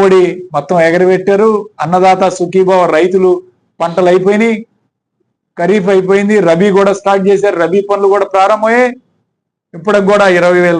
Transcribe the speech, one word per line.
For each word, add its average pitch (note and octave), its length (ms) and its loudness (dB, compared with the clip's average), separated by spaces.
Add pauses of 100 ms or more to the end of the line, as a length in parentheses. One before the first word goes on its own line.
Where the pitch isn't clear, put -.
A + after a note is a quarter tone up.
ఒడి F#3 180 4 (320)
మొత్తం D3+ 220 -4 (100)
ఎగరబెట్టారు, F#3 640 0 (320)
అన్నదాత F#3 400 0 (160)
సుఖీభవ, F#3 420 0 (160)
రైతులు F#3 340 0 (500)
పంటలు E3+ 320 -2
అయిపోయినాయి, G#3 440 0 (1040)
ఖరీఫ్ F#3 340 0
అయిపోయింది, G3 420 0 (120)
రబీ E3+ 200 2 (100)
కూడా G3 200 2
స్టార్ట్ G3 320 -2
చేశారు, G3 340 0
రబీ F3 160 0 (100)
పనులు G3 240 0
కూడా G3 200 -2
ప్రారంభమయ్యాయి. G#3+ 560 0 (840)
ఇప్పటికి G3+ 360 -2
కూడా G3+ 140 2 (120)
ఇరవై F3 260 2
వేల F3 160 0